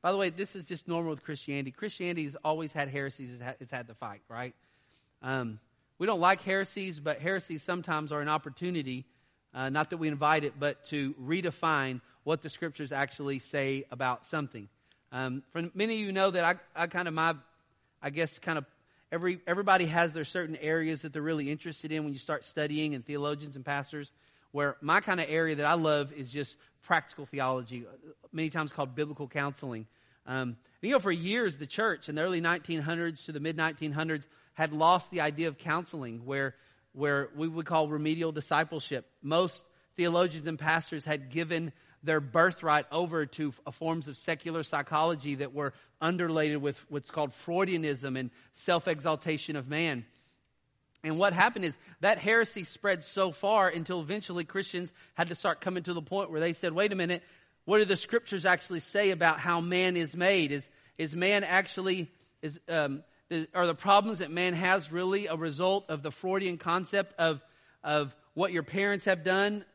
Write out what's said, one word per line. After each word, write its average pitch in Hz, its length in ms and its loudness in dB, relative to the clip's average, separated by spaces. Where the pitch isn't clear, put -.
By 175 80 2
the 202 80 0
way, 190 100 2
this 185 260 -8
is 180 80 -12
just 165 240 -10
normal 170 220 -2
with 151 140 -6
Christianity. 143 480 -6
Christianity 175 540 -6
has 139 180 -8
always 156 280 0
had 143 180 -2
heresies. 135 440 -6
It's 123 80 -14
ha-, 123 180 -8
it's 123 120 -14
had 123 160 -8
to 117 80 -20
fight, 104 340 -10
right? 120 240 -8
Um, 127 360 -4
we 180 80 -2
don't 202 140 2
like 190 220 6
heresies, 190 580 -2
but 143 200 -4
heresies 165 440 -4
sometimes 156 480 -2
are 147 100 -2
an 147 80 -2
opportunity, 151 760 -2
uh, 131 140 -2
not 151 200 0
that 175 80 -4
we 160 100 0
invite 151 360 4
it, 143 160 -4
but 143 300 -2
to 143 260 -2
redefine 143 880 0
what 151 200 0
the 160 80 -10
scriptures 147 400 -6
actually 139 480 -2
say 135 500 -2
about 127 380 -2
something. 131 420 -6
Um, 131 300 -4
for 170 220 -6
many 220 220 0
of 220 60 -2
you 202 100 -4
know 190 180 4
that 175 300 4
I, 165 80 0
I 175 40 0
kinda, 175 220 -2
my, 160 260 2
I 143 120 -6
guess 160 260 -2
kinda 160 260 -4
every, 175 360 0
everybody 190 380 4
has 170 280 2
their 156 120 -4
certain 160 320 -4
areas 160 440 0
that 151 120 -10
they're 156 80 -4
really 151 280 -2
interested 156 420 -6
in 156 120 -2
when 147 100 -4
you 135 60 -8
start 147 260 -6
studying, 151 480 -2
and 123 100 -6
theologians 147 520 -4
and 131 100 -12
pastors, 143 460 -6
where 143 300 2
my 165 200 6
kinda 180 260 0
area 160 280 2
that 147 100 0
I 151 80 6
love 151 400 4
is 135 160 -10
just 135 280 -6
practical 156 420 0
theology, 127 600 -2
many 156 200 -2
times 156 200 -2
called 135 220 -4
biblical 147 340 -4
counseling. 135 600 -4
Um, 127 300 -2
you 202 80 -2
know, 269 100 6
for 190 120 2
years, 180 460 0
the 143 100 -10
church 202 420 -2
in 147 60 -4
the 156 80 0
early 180 180 0
nineteen 170 400 0
hundreds 165 440 -4
to 160 60 -12
the 147 80 -6
mid 156 160 -2
nineteen 156 360 0
hundreds 156 360 -2
had 156 180 0
lost 165 380 6
the 170 100 -2
idea 151 260 0
of 139 120 -6
counseling, 151 680 -4
where, 139 300 -2
where 143 420 2
we 156 120 -2
would 160 200 -4
call 156 200 4
remedial 156 440 0
discipleship. 151 760 -2
Most 170 420 0
theologians 170 520 2
and 160 100 -4
pastors 156 480 0
had 143 240 -4
given 165 420 -2
their 156 180 2
birthright 151 720 4
over 160 340 0
to 147 280 -4
f-, 143 80 -10
forms 165 320 -2
of 139 100 -12
secular 165 460 -4
psychology 151 720 0
that 131 180 -6
were 143 200 -4
underlaid 160 580 2
with 139 200 -2
what's 143 220 -8
called 147 220 -2
Freudianism 160 840 0
and 127 140 -4
self-exaltation 160 1040 0
of 127 120 -6
man. 147 380 -2
And 156 160 -2
what 196 140 4
happened 196 320 4
is 147 120 -4
that 202 180 4
heresy 220 440 2
spread 180 400 -2
so 185 280 0
far 196 380 4
until 170 320 -4
eventually 175 420 -4
Christians 180 500 -6
had 175 140 0
to 170 60 -6
start - 260 0
coming 185 220 -2
to 180 100 -4
the 170 80 -2
point 190 300 -4
where 156 80 -2
they 170 140 2
said, 165 200 -2
"Wait 202 180 2
a 196 40 -2
minute, 175 280 -2
what 208 140 6
do 214 60 6
the 190 120 2
scriptures 196 480 -2
actually 175 360 2
say 202 280 2
about 165 300 4
how 170 200 2
man 180 380 2
is 160 180 -2
made? 175 360 4
Is, 143 180 -4
is 156 160 -4
man 196 280 4
actually, 185 680 0
is, 156 160 -8
um, 151 340 0
is, 165 240 -2
are 180 100 4
the 165 80 2
problems 202 460 4
that 165 100 -6
man 175 240 0
has 175 380 2
really 185 340 0
a 165 100 -4
result 170 540 0
of 151 140 -4
the 151 80 -6
Freudian 185 480 -2
concept 185 580 0
of, 160 240 2
of 151 320 0
what 180 160 0
your 170 100 0
parents 196 440 -2
have 185 180 2
done 196 520 2